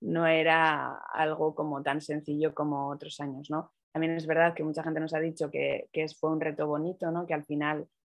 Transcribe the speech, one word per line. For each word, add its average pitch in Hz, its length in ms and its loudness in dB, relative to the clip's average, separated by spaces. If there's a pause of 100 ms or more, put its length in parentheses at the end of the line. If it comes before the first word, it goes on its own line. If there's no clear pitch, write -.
no 165 260 2
era 160 720 4
algo 156 580 0
como 147 280 -2
tan 143 180 0
sencillo 151 540 -2
como 143 360 -2
otros - 300 -10
años, 143 300 -8
¿no? 160 220 -4 (200)
También 160 220 0
es 160 120 -4
verdad 165 280 6
que 160 80 -4
mucha 156 200 -2
gente 156 180 -2
nos 160 140 -4
ha 156 60 0
dicho 160 300 -2
que, 139 420 -2
que 160 120 0
es, 156 140 -8
fue 156 120 0
un 156 100 0
reto 151 260 -2
bonito, 165 440 -2
¿no? 170 160 -2
Que 170 80 -2
al 147 100 -2
final 147 440 -2 (300)